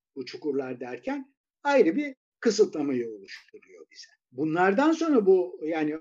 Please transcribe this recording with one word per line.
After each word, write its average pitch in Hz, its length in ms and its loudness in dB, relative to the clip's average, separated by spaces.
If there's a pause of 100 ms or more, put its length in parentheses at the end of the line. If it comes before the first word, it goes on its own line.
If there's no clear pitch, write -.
(160)
bu 131 100 -12
çukurlar 131 540 -6
derken 127 540 -10 (300)
ayrı 262 320 4
bir 285 200 -6 (240)
kısıtlamayı 143 720 0
oluşturuyor 95 800 -20
bize. - 160 -20 (240)
Bunlardan 180 600 2
sonra 311 340 2
bu 185 380 4
yani 156 380 -4